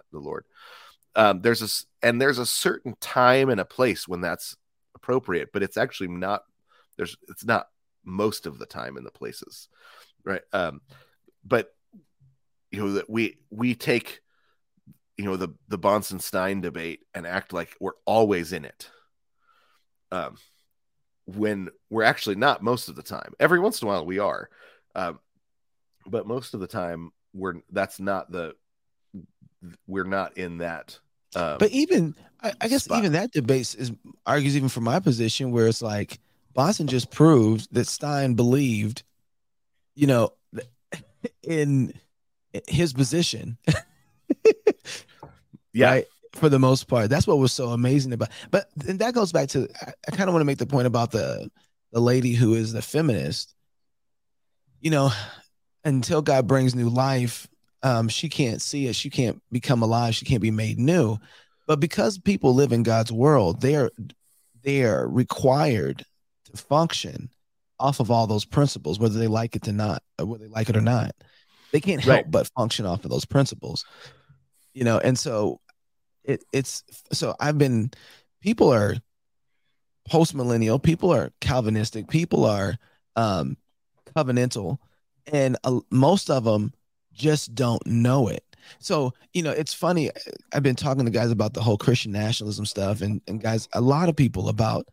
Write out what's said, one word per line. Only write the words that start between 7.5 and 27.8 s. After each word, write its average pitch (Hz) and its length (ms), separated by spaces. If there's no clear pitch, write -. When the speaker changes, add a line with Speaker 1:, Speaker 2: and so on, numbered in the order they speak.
Speaker 1:
most 101 420
of 69 120
the 53 80
time 64 300
in 64 80
the 52 80
places, - 560
right? 95 180
Um, 82 280
but, 113 300
you 101 100
know, 101 120
that 98 180
we, 110 280
we 117 240
take, - 460
you 101 80
know, 95 120
the, 92 120
the 104 100
Bonson-Stein 98 840
debate 85 400
and 87 120
act 92 260
like 87 280
we're 92 120
always 101 460
in 78 120
it. - 260
Um, 80 240
when 101 420
we're 110 120
actually 110 340
not 120 260
most 120 260
of 69 80
the 69 60
time. - 360
Every 165 220
once 208 200
in 113 60
a 101 40
while 98 160
we 92 120
are, 80 300
um, 85 260
but 98 200
most 120 280
of 107 60
the 92 60
time 85 440
we're, 92 220
that's 98 300